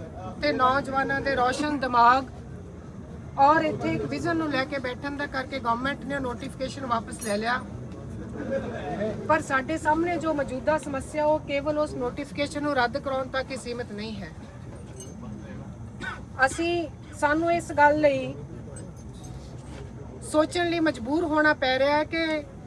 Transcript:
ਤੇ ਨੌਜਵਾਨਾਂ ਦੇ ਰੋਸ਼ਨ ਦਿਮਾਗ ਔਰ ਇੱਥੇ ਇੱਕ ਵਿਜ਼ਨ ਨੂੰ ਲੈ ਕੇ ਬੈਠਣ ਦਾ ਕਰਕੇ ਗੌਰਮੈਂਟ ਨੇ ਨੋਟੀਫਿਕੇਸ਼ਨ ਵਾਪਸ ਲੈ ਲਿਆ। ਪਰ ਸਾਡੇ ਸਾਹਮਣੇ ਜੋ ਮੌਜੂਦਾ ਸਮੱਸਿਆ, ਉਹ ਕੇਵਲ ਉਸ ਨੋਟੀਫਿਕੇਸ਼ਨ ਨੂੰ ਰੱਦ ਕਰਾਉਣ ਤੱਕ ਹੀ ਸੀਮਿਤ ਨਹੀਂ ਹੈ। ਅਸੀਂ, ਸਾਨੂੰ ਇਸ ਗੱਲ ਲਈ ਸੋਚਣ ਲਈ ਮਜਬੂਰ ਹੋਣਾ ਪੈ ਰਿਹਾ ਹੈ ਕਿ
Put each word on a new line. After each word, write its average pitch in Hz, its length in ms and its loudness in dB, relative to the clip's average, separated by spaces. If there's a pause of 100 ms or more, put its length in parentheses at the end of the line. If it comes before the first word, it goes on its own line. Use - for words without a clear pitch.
(420)
ਤੇ 294 120 4
ਨੌਜਵਾਨਾਂ 269 680 2
ਦੇ 277 140 0
ਰੋਸ਼ਨ 254 440 2
ਦਿਮਾਗ 247 520 6 (1080)
ਔਰ 302 240 8
ਇੱਥੇ 311 280 0
ਇੱਕ 311 140 0
ਵਿਜ਼ਨ 285 320 0
ਨੂੰ 320 140 0
ਲੈ 262 140 2
ਕੇ 277 140 -4
ਬੈਠਣ 262 380 -4
ਦਾ 285 100 -2
ਕਰਕੇ 269 320 -4
ਗੌਰਮੈਂਟ 247 460 -2
ਨੇ 277 140 -2
ਨੋਟੀਫਿਕੇਸ਼ਨ 262 680 -6
ਵਾਪਸ 233 380 -2
ਲੈ 208 140 0
ਲਿਆ। 233 220 0 (1700)
ਪਰ 311 160 6
ਸਾਡੇ 277 340 0
ਸਾਹਮਣੇ 320 400 2
ਜੋ 311 160 0
ਮੌਜੂਦਾ 277 460 0
ਸਮੱਸਿਆ, 302 460 -2
ਉਹ 302 220 6
ਕੇਵਲ 285 320 0
ਉਸ 302 160 0
ਨੋਟੀਫਿਕੇਸ਼ਨ 285 680 -2
ਨੂੰ 294 120 0
ਰੱਦ 240 220 2
ਕਰਾਉਣ 262 320 -2
ਤੱਕ 262 220 -2
ਹੀ 262 80 -4
ਸੀਮਿਤ 240 320 -6
ਨਹੀਂ 208 240 -6
ਹੈ। 180 160 -8 (2250)
ਅਸੀਂ, 339 420 0 (260)
ਸਾਨੂੰ 320 400 4
ਇਸ 339 240 0
ਗੱਲ 294 220 10
ਲਈ 269 340 4 (1900)
ਸੋਚਣ 320 460 2
ਲਈ 339 100 0
ਮਜਬੂਰ 302 460 2
ਹੋਣਾ 302 300 6
ਪੈ 262 240 2
ਰਿਹਾ 285 180 6
ਹੈ 302 80 2
ਕਿ 311 380 0 (240)